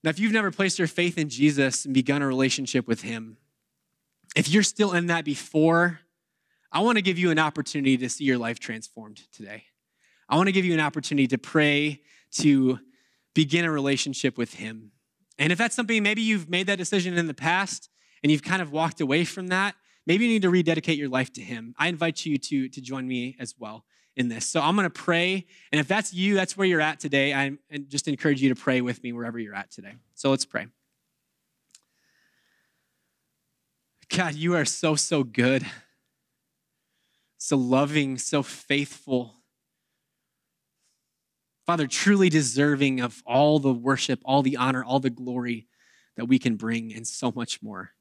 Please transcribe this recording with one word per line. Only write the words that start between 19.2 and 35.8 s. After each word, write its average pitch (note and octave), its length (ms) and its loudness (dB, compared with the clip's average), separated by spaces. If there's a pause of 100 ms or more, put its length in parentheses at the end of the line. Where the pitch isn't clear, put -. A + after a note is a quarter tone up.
from F#3 220 -8
that, F#3+ 280 -2 (300)
maybe G3 200 2
you A#3 60 2
need A3 120 2
to F#3 60 4
rededicate E3 480 2
your C#3+ 120 -4
life B2+ 240 -2
to B2 80 -16
him. A2+ 360 -12
I D3+ 100 0
invite E3 380 -4
you D3+ 120 0
to, C3 320 -4
to C3+ 120 -16
join C3 260 -8
me B2+ 320 -6
as A#2+ 180 -12
well A2 280 -16 (300)
in B2+ 120 0
this. A#2 200 -6
So - 140 -2
I'm D#3+ 140 2
gonna F#3+ 140 2
pray, F3+ 580 -2 (240)
and D3+ 80 2
if C#3 80 -2
that's G#3+ 260 -2
you, F#3+ 220 2
that's F#3+ 220 0
where F#3+ 100 2
you're E3+ 140 4
at D3+ 180 -2
today, C#3 340 0
I, C#3 240 -2 (120)
and C#3+ 200 -12
just C#3+ 180 -4
encourage C#3+ 340 0
you C3+ 80 6
to B2 60 2
pray B2+ 260 0
with B2 200 -4
me A#2+ 100 -8
wherever A#2 280 -8
you're G#2 160 -10
at G2+ 160 -12
today. G2+ 240 -20 (180)
So - 160 -2
let's C3+ 160 0
pray. - 220 -8 (3500)
God, E3+ 260 -2
you E3+ 200 0
are D3+ 100 2
so, D#3 300 0
so C#3+ 280 0
good. B2 420 0 (1700)